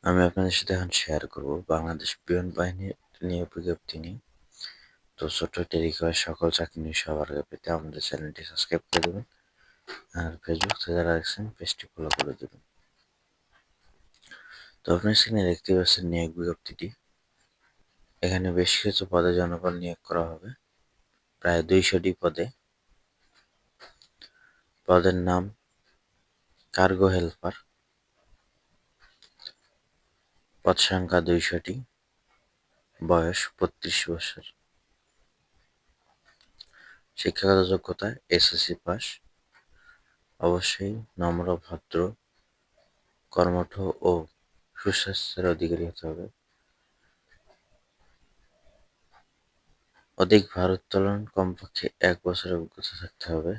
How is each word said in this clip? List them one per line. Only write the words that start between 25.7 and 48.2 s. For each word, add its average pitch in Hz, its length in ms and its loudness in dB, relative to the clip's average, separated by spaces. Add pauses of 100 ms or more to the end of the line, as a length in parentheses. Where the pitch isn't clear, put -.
কার্গো 92 340 4
হেল্পার, 90 480 0 (3000)
পদ 92 140 6
সংখ্যা 92 420 2
দুইশোটি, 85 540 0 (1300)
বয়স 82 400 2 (140)
বত্রিশ - 520 -2
বছর। - 360 -6 (2750)
শিক্ষাগত 95 420 4 (100)
যোগ্যতা 92 380 -2 (220)
এসএসসি 87 460 2
পাস। 92 280 -4 (1400)
অবশ্যই 87 540 0 (240)
নম্র, 87 300 0 (160)
ভদ্র, - 340 -8 (1400)
কর্মঠ 90 400 2 (280)
ও 92 100 4 (680)
সুস্বাস্থ্যের - 680 -4
অধিকারী 85 380 0
হতে - 200 -12
হবে। 82 200 -8 (4000)